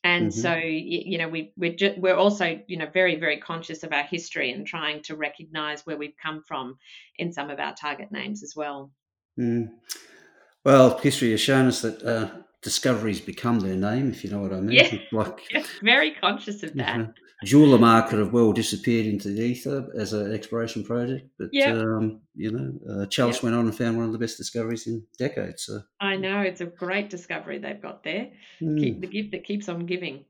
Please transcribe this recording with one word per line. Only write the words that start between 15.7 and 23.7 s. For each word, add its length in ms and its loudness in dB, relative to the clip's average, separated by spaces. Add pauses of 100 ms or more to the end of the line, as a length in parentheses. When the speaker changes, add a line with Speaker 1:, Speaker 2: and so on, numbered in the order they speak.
Speaker 1:
very 300 4
conscious 500 -4
of 120 -10
that. 220 -2
Speaker 2:
you 60 -2
know, 100 -8 (320)
Julimar 640 10
could 120 2
have 120 0
well 220 6
disappeared 500 0
into 240 -4
the 140 -4
ether 520 -4
as 200 -4
an 180 -2
exploration 500 -6
project, 460 -4 (100)
but, 140 -8
Speaker 1:
Yep. 240 2
Speaker 2:
um, 460 -2 (120)
you 160 -4
know, 220 -6 (300)
uh, 40 -4
Chalice 300 0
Speaker 1:
Yep. 60 -4
Speaker 2:
went 140 0
on 100 2
and 100 -2